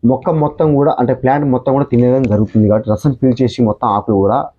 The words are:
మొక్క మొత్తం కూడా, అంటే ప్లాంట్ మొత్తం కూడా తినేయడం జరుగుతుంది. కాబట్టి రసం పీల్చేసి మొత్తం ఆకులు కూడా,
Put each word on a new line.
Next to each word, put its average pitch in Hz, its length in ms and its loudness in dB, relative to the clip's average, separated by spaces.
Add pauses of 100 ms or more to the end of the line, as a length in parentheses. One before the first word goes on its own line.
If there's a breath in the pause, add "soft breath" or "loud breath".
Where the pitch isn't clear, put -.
మొక్క 127 240 0
మొత్తం 151 460 0
కూడా, 143 240 2
అంటే 123 140 0
ప్లాంట్ 135 340 -2
మొత్తం 127 260 -2
కూడా 139 180 0
తినేయడం 123 320 2
జరుగుతుంది. 107 440 0
కాబట్టి 107 240 0
రసం 107 200 -2
పీల్చేసి 123 520 0
మొత్తం 110 240 -2
ఆకులు 104 280 -2
కూడా, 104 440 0